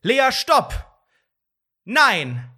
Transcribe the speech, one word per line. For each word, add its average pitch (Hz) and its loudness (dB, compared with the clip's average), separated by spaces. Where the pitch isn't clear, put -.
Lea, 262 2
stopp! - -2
Nein! 180 0